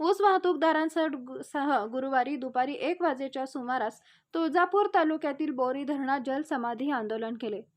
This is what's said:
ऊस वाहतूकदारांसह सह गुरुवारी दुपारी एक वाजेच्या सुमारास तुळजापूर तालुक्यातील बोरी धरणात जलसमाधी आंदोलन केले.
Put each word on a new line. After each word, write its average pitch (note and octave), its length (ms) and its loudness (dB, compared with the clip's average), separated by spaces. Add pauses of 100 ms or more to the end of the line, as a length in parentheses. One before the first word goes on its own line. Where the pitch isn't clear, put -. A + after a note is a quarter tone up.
ऊस F#4+ 200 2
वाहतूकदारांसह D#4+ 880 4 (380)
सह C#4+ 300 0 (120)
गुरुवारी C4 500 0
दुपारी B3+ 440 -2
एक F4 220 -2
वाजेच्या C4+ 440 -2
सुमारास B3 540 -4 (340)
तुळजापूर F4 600 4
तालुक्यातील D#4 560 2
बोरी C4 340 -2
धरणात C4+ 420 -2
जलसमाधी C4+ 640 -2
आंदोलन A3 440 -4
केले. A3 260 -6 (160)